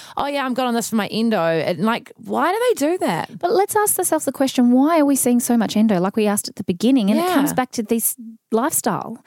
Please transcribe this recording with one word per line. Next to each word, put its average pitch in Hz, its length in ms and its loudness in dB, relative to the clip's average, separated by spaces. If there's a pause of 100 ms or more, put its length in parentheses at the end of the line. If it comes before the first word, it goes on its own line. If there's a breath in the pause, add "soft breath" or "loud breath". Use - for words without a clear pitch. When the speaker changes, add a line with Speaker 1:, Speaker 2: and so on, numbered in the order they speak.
(180 loud breath)
Speaker 1:
"Oh, - 80 -2
yeah, 285 200 -4
I'm 262 100 -4
got 254 100 -2
on 240 80 0
this 233 160 -2
for 220 60 -4
my 208 120 0
endo." 220 320 -2
And, 165 460 0
like, 226 320 -2
why 226 340 -2
do 415 160 -2
they 320 200 0
do 349 180 0
that? 196 320 -4
Speaker 2:
But 359 160 -2
let's 392 220 0
ask 415 240 0
ourselves 320 260 -2
the 277 60 -2
question, 254 400 2
why 285 280 4
are 294 60 4
we 277 100 2
seeing 247 240 2
so 240 160 0
much 214 220 0
endo, 214 220 4
like 185 160 0
we 214 120 0
asked 202 220 -2
at - 60 -20
the - 80 -10
beginning? 214 480 2
And 294 80 4
it 330 40 0
Speaker 1:
Yeah. 359 120 0
Speaker 2:
comes 277 180 2
back 254 200 -2
to 240 100 -4
this 226 320 -2 (360)
lifestyle 226 760 -2